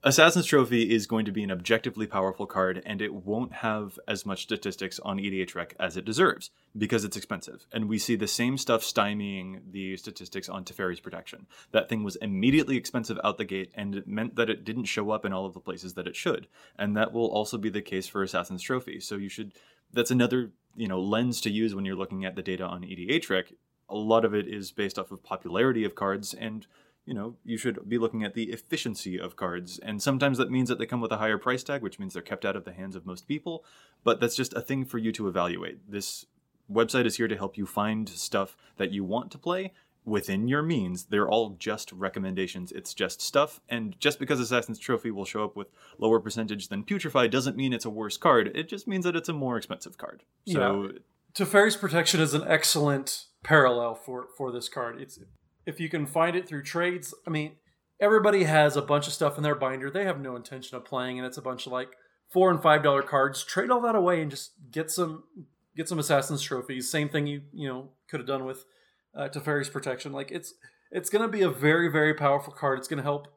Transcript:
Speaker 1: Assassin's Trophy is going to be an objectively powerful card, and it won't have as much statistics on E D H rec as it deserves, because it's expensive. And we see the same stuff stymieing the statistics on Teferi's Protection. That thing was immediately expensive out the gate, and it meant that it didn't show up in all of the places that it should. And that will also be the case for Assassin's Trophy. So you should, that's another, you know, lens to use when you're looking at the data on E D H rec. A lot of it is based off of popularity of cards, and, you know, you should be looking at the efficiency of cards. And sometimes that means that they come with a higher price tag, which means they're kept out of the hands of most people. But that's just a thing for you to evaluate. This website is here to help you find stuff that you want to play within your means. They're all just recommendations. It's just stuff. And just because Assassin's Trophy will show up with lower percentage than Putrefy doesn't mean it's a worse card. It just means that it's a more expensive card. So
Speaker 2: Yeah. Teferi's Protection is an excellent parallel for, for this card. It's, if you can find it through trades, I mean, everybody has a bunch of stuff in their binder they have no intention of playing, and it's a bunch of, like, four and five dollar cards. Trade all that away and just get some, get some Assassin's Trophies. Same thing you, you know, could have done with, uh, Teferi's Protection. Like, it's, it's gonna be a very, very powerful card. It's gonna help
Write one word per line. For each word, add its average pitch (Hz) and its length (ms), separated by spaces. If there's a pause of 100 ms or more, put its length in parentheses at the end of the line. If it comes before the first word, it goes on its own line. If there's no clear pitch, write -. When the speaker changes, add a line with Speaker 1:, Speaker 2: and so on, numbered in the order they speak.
Speaker 1:
Assassin's 165 420
Trophy 117 480
is 107 140
going 110 180
to 104 60
be 104 120
an 98 80
objectively 110 540
powerful 95 400
card, 92 400
and 104 160
it 104 120
won't 104 380
have 107 560
as 101 180
much 98 180
statistics 98 560
on 98 200
E 101 100
D 98 120
H - 140
rec 87 240
as 90 180
it 92 80
deserves, 120 460 (260)
because 104 260
it's 104 140
expensive. - 560
And 110 160
we 110 80
see 113 180
the 104 120
same 123 320
stuff 113 240
stymieing 101 760 (100)
the 95 260
statistics 95 520
on 92 160
Teferi's 90 340
Protection. - 480 (240)
That 110 180
thing 110 140
was 98 140
immediately 131 600
expensive 113 460
out 104 140
the 110 60
gate, 95 300
and 101 220
it 98 120
meant 110 280
that 113 160
it - 120
didn't 113 220
show 104 240
up 107 160
in 98 80
all 95 140
of 90 80
the 92 40
places 90 360
that 90 120
it - 80
should. - 320 (300)
And 104 180
that 107 160
will 117 160
also 107 300
be 107 120
the 101 120
case 95 260
for 101 140
Assassin's 90 400
Trophy. - 380
So - 160
you 98 140
should, 104 220 (400)
that's 120 200
another, 123 400 (240)
you 110 120
know, 92 140
lens 110 400
to 113 80
use 107 240
when 98 120
you're 95 100
looking 95 280
at 92 120
the 95 80
data 92 200
on 87 200
E 90 120
D 87 140
H 139 220
rec. 92 160 (420)
A 104 60
lot 110 300
of 104 100
it 104 120
is 98 240
based 101 280
off 95 120
of 95 120
popularity 107 640
of 98 100
cards, 101 380
and, 110 340 (380)
you - 80
know, 110 320
you 113 120
should 110 300
be 117 100
looking 113 280
at 101 80
the 113 180
efficiency 110 680
of 90 200
cards. 90 420
And 107 240
sometimes 135 360
that 127 120
means 127 160
that 123 100
they 113 80
come 123 140
with 113 140
a 107 40
higher 107 200
price 127 260
tag, 139 180
which 101 160
means 95 160
they're 87 80
kept 95 220
out 101 140
of 90 80
the 92 80
hands 95 240
of 85 80
most 90 240
people. 160 340 (400)
But 113 160
that's 120 160
just 127 180
a 113 60
thing 131 240
for 127 140
you 113 160
to 104 160
evaluate. 87 600
This - 360 (440)
website 113 360
is 107 100
here 113 140
to 104 80
help 98 180
you 101 100
find 107 440
stuff - 480 (180)
that 98 160
you 98 140
want 113 260
to 139 60
play 185 340 (320)
within 104 460
your 147 140
means. 101 420
They're 104 240
all 110 220
just 104 420
recommendations. 92 800
It's - 200
just - 280
stuff. - 480
And 113 320
just 147 180
because 135 220
Assassin's 117 380
Trophy 117 320
will 101 120
show 107 220
up 104 100
with 101 140 (280)
lower 110 220
percentage 107 480
than 101 160
Putrefy 139 480
doesn't 127 240
mean 131 160
it's 120 140
a 117 40
worse 107 280
card. 117 360
It 165 140
just 202 180
means 190 200
that 175 100
it's 165 140
a 170 40
more 131 220
expensive - 420
card. - 260 (220)
So 104 460
Speaker 2:
Yeah. - 80 (340)
Teferi's 208 440
Protection 165 420
is 151 140
an 151 120
excellent 147 840 (160)
parallel 120 520
for, 123 400
for 131 160
this 120 160
card. 117 320
It's, 135 200 (480)
if 151 120
you 165 80
can 156 200
find 170 280
it 180 120
through 143 160
trades, 175 500 (140)
I - 20
mean, 156 220 (480)
everybody 208 460
has 151 300
a 143 60
bunch 143 240
of - 80
stuff 143 240
in 147 60
their 147 100
binder 131 380
they 190 140
have 170 140
no 131 160
intention 127 420
of 123 80
playing, 127 340
and 127 80
it's 127 100
a 131 40
bunch 127 260
of, 127 60
like, 127 160 (400)
four 185 200
and 165 120
five 156 200
dollar 139 220
cards. 139 400
Trade 226 260
all 247 120
that 233 120
away 180 280
and 147 100
just - 220 (180)
get 156 180
some, 160 360 (500)
get 160 120
some 170 120
Assassin's 143 420
Trophies. 127 480
Same 151 200
thing 147 180
you, 143 140 (120)
you 147 140
know, 131 220 (200)
could 151 120
have 117 60
done 131 180
with, 131 200 (500)
uh, 143 120
Teferi's 143 420
Protection. 135 440
Like, 139 180
it's, - 240 (360)
it's - 180
gonna 220 180
be 208 160
a 175 60
very, 151 400
very 151 260
powerful 143 380
card. 135 260
It's 131 80
gonna 143 160
help 143 340